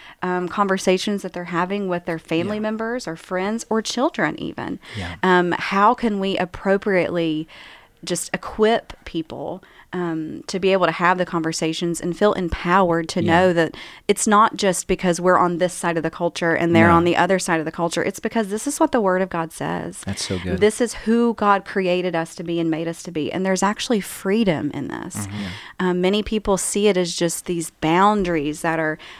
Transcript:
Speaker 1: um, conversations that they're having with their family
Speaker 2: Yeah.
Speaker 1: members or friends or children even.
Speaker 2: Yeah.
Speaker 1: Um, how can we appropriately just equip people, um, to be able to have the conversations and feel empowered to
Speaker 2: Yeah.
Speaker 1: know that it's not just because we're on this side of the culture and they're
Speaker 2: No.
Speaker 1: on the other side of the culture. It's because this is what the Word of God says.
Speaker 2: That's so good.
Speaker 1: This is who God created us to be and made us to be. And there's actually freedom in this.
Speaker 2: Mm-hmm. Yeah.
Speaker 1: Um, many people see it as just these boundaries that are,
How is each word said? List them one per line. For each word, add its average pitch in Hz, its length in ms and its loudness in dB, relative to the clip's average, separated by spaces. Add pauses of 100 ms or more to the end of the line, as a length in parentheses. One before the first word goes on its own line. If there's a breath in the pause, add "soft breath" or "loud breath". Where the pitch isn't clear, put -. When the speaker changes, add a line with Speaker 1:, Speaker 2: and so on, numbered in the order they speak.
(220 loud breath)
Speaker 1:
um, 180 280 -2
conversations 196 720 0
that 180 100 -10
they're 175 140 -8
having 180 420 -2
with 175 160 -2
their 165 160 -4
family 175 380 -2
Speaker 2:
Yeah. 214 60 -6
Speaker 1:
members 226 440 -4
or 165 80 -6
friends 196 540 -4
or 220 120 2
children 233 560 -2
even. - 420 -8 (180 loud breath)
Speaker 2:
Yeah. 90 260 -8
Speaker 1:
Um, 180 340 4
how 202 360 4
can 214 260 -2
we 190 180 -2
appropriately 175 1080 0 (560 loud breath)
just 170 300 -6
equip - 600 0 (120)
people, 165 580 -8 (300 loud breath)
um, 165 540 -4
to 190 120 -6
be 190 140 4
able 185 120 4
to 160 60 2
have 180 260 2
the 180 80 0
conversations 165 760 -2
and 170 160 -4
feel 208 160 4
empowered 175 720 0
to 180 160 -2
Speaker 2:
Yeah. 170 100 2
Speaker 1:
know 180 200 6
that 165 220 2 (340 loud breath)
it's - 180 0
not 214 300 6
just 190 300 0
because 180 340 0
we're 180 160 6
on 175 200 4
this 180 160 0
side 170 220 -2
of 165 80 0
the 160 80 -2
culture 170 420 0
and 170 220 2
they're 165 140 8
Speaker 2:
No. 170 60 8
Speaker 1:
on 170 100 4
the 175 100 2
other 180 240 4
side 170 200 0
of 151 60 -4
the - 60 -4
culture. 170 320 -2
It's - 160 -4
because 220 300 -2
this 214 180 -6
is 285 100 -4
what 320 140 2
the 277 80 2
Word 185 220 2
of 190 80 0
God 165 240 -6
says. 165 520 -6
Speaker 2:
That's 202 220 -6
so 190 100 -2
good. 180 220 -4
Speaker 1:
This 214 220 2
is 233 140 -2 (100)
who 233 300 4
God 202 280 2
created 180 500 -2
us 165 220 -4
to 180 80 -10
be 170 160 -2
and 165 100 0
made 160 200 -2
us 170 140 -10
to 185 80 -10
be. 151 200 -4
And 190 140 -4
there's 190 180 0
actually 208 380 0
freedom 190 720 0
in 139 160 -6
this. 62 260 -10
Speaker 2:
Mm-hmm. - 260 -6
Yeah. - 60 -6 (320 loud breath)
Speaker 1:
Um, 180 220 2
many 202 220 2
people 208 340 0
see 208 320 2
it 180 80 4
as 175 180 0
just 170 300 -2
these 170 240 -4
boundaries 175 960 2
that 165 160 0
are, 156 180 -2 (220 loud breath)